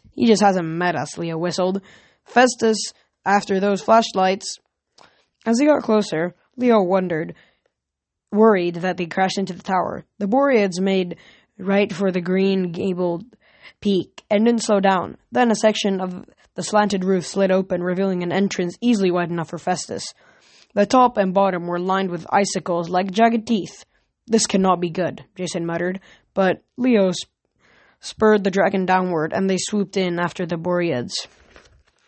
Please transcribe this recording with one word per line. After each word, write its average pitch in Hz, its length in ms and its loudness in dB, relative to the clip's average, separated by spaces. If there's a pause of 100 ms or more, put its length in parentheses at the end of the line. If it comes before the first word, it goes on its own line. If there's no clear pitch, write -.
(140)
he - 120 0
just 208 160 4
hasn't 185 260 2
met 170 280 -2
us," 151 220 -8
Leo 165 200 -6
whistled. 180 440 -2 (420)
"Festus, 233 720 2 (320)
after 196 340 0
those 196 220 0
flashlights." 196 800 2 (840)
As 226 120 2
they 285 80 2
got 294 180 4
closer, 190 520 -2 (200)
Leo 240 260 2
wondered, 175 540 -2 (960)
worried 202 440 4
that 175 200 -4
they'd 170 160 -6
crash 190 260 0
into 190 160 -4
the 175 100 -18
tower. - 420 -4 (140)
The 208 80 -4
Boreads 214 520 2
made 190 380 -2 (400)
right 196 340 0
for 190 200 -2
the 180 100 -2
green 185 500 0
gabled 175 540 -4 (560)
peak - 480 -2
and 214 160 2
didn't 233 180 2
slow 208 160 2
down. 185 380 0 (160)
Then 240 180 2
a 208 40 2
section 208 440 0
of 180 260 -10 (300)
the 185 80 -8
slanted 208 400 2
roof 185 220 0
slid 190 260 0
open, 185 320 0
revealing 180 400 -2
an 175 80 -4
entrance 185 480 -2
easily 202 320 2
wide 175 200 -2
enough 170 180 -4
for 170 80 -10
Festus. - 560 -6 (600)
The 202 120 2
top 247 320 4
and 190 160 0
bottom 180 340 0
were 175 120 -4
lined 190 320 -2
with 165 200 -8
icicles 180 580 -2
like 185 220 0
jagged 226 360 2
teeth. 196 380 -4 (420)
"This 220 180 2
cannot 185 340 2
be 175 100 -2
good," 170 360 -6 (100)
Jason 175 300 -6
muttered, 175 340 -4 (340)
but 190 300 0 (140)
Leo 226 340 4
sp-, - 220 -8 (640)
spurred 214 440 2
the 196 80 0
dragon 196 340 2
downward, 180 480 0
and 190 160 0
they 190 80 2
swooped 202 400 -4
in 175 220 -2
after 175 260 -4
the 170 120 -4
Boreads. 170 680 -2 (800)